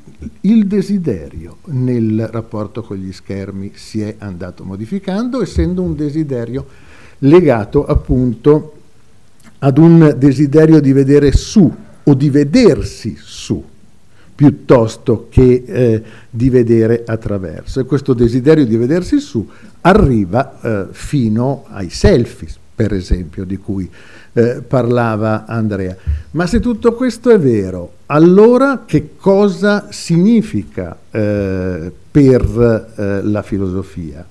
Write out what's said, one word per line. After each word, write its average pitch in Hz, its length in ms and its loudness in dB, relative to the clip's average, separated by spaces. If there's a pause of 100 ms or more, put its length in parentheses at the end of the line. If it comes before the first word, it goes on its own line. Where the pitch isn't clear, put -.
(420)
il 214 240 2
desiderio 131 1000 -6
nel 120 640 -2
rapporto 104 520 -10
con 101 140 -12
gli 95 160 -12
schermi 98 640 -12
si - 280 -10
è 104 160 -10
andato 90 460 -14
modificando, 190 760 -8
essendo 180 420 -4
un 165 140 -6
desiderio 135 680 -6 (540)
legato 139 640 2
appunto 143 920 0 (840)
ad 135 200 0
un 165 380 8
desiderio 147 640 4
di 135 120 2
vedere 139 400 4
su - 400 2 (300)
o 147 120 4
di 135 160 0
vedersi 143 880 0
su, - 440 -10 (720)
piuttosto 117 960 2
che, 123 360 4
eh, 113 360 0 (280)
di 120 180 0
vedere 117 580 2
attraverso. 101 720 -8
E 127 40 -2
questo 135 300 -2
desiderio 127 520 2
di 110 100 0
vedersi 175 440 -2
su 117 260 -6 (360)
arriva, 127 800 2
eh, 104 320 -6
fino 123 800 -4
ai 98 200 -10
selfie, 123 580 0 (260)
per 104 200 -4
esempio, 90 500 -6
di 92 140 -8
cui, 95 300 -8 (440)
eh, 123 340 -2
parlava 113 800 -2
Andrea. 104 480 -4 (380)
Ma 170 140 -4
se 220 140 0
tutto 233 340 -2
questo 247 360 -2
è 226 80 6
vero, 95 560 -2 (120)
allora 220 800 4
che 151 300 -2
cosa 196 720 0
significa, 170 1080 -2 (140)
eh, 95 800 -4 (180)
per, 117 840 2
eh, 101 260 -4
la 104 200 -4
filosofia? 92 880 -8